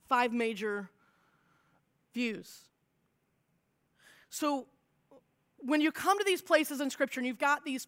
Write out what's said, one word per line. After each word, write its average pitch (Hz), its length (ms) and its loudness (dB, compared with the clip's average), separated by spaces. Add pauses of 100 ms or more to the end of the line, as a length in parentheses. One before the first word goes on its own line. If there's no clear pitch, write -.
five 247 240 4
major 214 580 -2 (1200)
views. 233 480 -4 (1700)
So 285 380 -2 (960)
when 294 160 2
you 302 120 2
come 392 260 2
to 415 60 0
these 381 180 2
places 302 380 2
in 277 100 -2
Scripture 262 300 -4
and 247 60 -2
you've 247 120 -4
got 294 260 0
these 262 240 -6